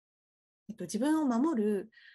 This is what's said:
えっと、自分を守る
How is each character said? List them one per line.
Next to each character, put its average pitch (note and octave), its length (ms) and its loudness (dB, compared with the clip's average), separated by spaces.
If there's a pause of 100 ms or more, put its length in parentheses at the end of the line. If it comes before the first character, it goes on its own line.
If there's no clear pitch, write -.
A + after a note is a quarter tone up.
(680)
え G#3 60 -12
っ - 20 -20
と、 F3+ 100 -10
自 G3+ 120 -6
分 D#4 240 0
を D4+ 40 0
守 B3 360 2
る G3+ 300 0 (240)